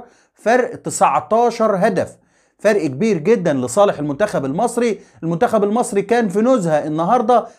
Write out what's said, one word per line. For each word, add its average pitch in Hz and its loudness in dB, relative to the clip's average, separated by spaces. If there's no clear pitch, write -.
فرق 233 0
تسعتاشر 208 0
هدف، 175 -2
فرق 202 0
كبير 170 0
جدا 170 2
لصالح 135 2
المنتخب 147 -2
المصري. 226 -2
المنتخب 202 0
المصري 202 0
كان 226 0
في 196 -2
نزهة 185 2
النهاردة، 208 2